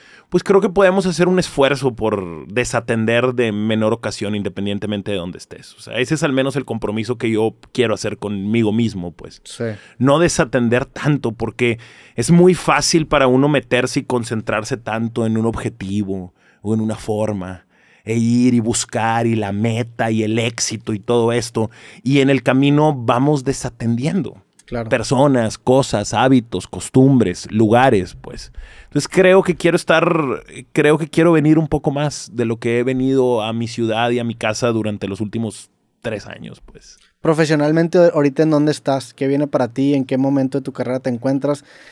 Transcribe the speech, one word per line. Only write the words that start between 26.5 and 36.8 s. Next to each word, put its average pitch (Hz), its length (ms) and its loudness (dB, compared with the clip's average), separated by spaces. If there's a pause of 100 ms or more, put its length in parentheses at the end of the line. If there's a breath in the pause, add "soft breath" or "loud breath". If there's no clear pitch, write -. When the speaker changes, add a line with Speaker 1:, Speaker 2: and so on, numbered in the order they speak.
Speaker 1:
costumbres, 120 840 2
lugares, 113 680 4
pues. - 320 -18 (340 soft breath)
Entonces - 240 -4
creo 185 340 6
que 175 120 -2
quiero 165 200 0
estar, 160 680 0 (300)
creo 151 260 2
que 151 120 -8
quiero 170 240 4
venir 156 260 4
un 160 80 0
poco 151 240 -2
más 143 420 -6
de 117 120 -2
lo 113 120 -2
que 117 220 -2
he 120 40 0
venido 127 600 0
a 113 100 -4
mi 117 140 -4
ciudad 117 440 -2
y 123 80 -2
a 117 40 -4
mi 117 120 -6
casa 113 340 -2
durante 107 400 -4
los 95 100 -8
últimos 107 500 -8 (320)
tres 107 260 -8
años, - 380 -18
pues. - 320 -20 (220 soft breath)